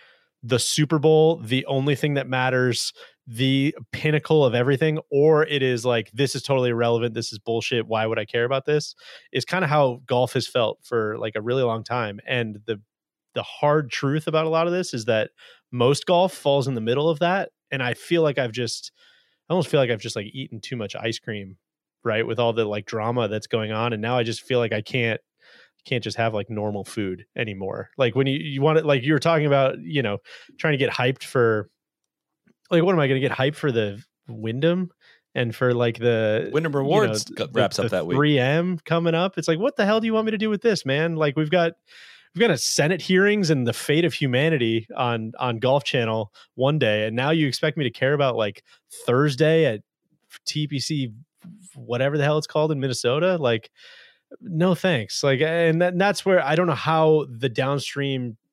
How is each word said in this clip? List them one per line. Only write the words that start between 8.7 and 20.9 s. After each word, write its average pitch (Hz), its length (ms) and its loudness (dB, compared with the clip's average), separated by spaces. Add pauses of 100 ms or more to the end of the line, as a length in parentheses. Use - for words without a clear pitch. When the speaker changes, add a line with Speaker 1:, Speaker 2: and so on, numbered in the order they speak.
Speaker 1:
is 127 140 -4
kinda 180 220 -2
how 139 380 2
golf 123 280 0
has 127 140 -2
felt 110 360 -2
for, 110 360 -4
like, 110 160 -6
a 107 60 -4
really 120 200 -2
long 113 220 -2
time. 110 440 -6
And 113 380 -4
the, 107 160 -6 (540)
the 110 80 -4
hard 147 480 0
truth 147 360 -2
about 160 200 0
a - 20 -2
lot 165 160 2
of 175 80 0
this 180 200 -4
is 113 120 -4
that 110 240 2 (420)
most 123 360 2
golf 180 260 4
falls 139 340 0
in 135 60 -4
the 113 80 -4
middle 127 260 0
of 156 120 0
that. 175 320 0 (180)
And 135 120 -4
I 127 120 -2
feel 170 300 0
like 143 160 2
I've 123 120 -2
just, 117 400 -6 (560)
I 160 60 -2
almost 180 160 0
feel 151 100 4
like 123 120 2
I've 110 100 -2
just, 113 140 -8
like, 104 180 -6
eaten 123 260 -12
too - 160 -12
much 107 200 -8